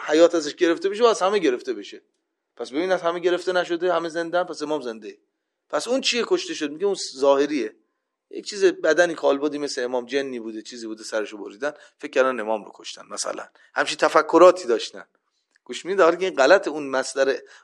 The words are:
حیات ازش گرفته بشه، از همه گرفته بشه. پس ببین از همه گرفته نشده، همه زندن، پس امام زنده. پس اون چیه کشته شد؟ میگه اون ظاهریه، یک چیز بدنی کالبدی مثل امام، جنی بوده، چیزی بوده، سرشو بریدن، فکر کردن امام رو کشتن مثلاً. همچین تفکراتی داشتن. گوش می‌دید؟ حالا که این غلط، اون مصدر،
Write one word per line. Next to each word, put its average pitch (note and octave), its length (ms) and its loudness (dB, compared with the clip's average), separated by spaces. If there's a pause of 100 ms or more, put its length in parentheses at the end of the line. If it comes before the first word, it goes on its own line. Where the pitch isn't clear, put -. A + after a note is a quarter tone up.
حیات E3 280 6
ازش D3 200 -2
گرفته E3+ 340 0
بشه، G#3 180 0
از A3 160 2
همه G3+ 160 2
گرفته B2+ 340 -2
بشه. G#2 300 -12 (540)
پس A#2 140 -10
ببین E3+ 220 -2
از F3 100 -2
همه E3+ 180 -2
گرفته F3 320 0
نشده، F3 400 0
همه E3+ 160 -2
زندن، E3+ 360 -2
پس D#3+ 180 -10
امام D3+ 180 -4
زنده. A2 380 -10 (500)
پس D3+ 200 -4
اون C4 120 0
چیه A#3+ 260 -2
کشته E3+ 280 -2
شد؟ D3 160 -6
میگه D#3 160 -6
اون G3 100 0 (200)
ظاهریه، C#3 600 2 (540)
یک - 160 -12
چیز G3 180 -4
بدنی E3+ 500 4
کالبدی C#3+ 440 0
مثل C3+ 260 -6
امام، B2 220 -4
جنی C3 340 -4
بوده، A2 220 -12
چیزی A#2 240 -14
بوده، A2 180 -12
سرشو G#2+ 340 -6
بریدن، G#2 340 -10 (260)
فکر D3 120 -12
کردن C3 300 2
امام G#2+ 240 -4
رو - 100 -20
کشتن - 360 -18
مثلاً. - 340 -8 (300)
همچین C#3+ 220 -2
تفکراتی E3 720 6
داشتن. G2+ 360 -4 (600)
گوش B2 200 -12
می‌دید؟ F#3+ 160 -2
حالا E3+ 160 6
که F3 80 -4
این F3+ 100 -4
غلط، D#3+ 340 6
اون D3 200 -6
مصدر، C3+ 500 0 (260)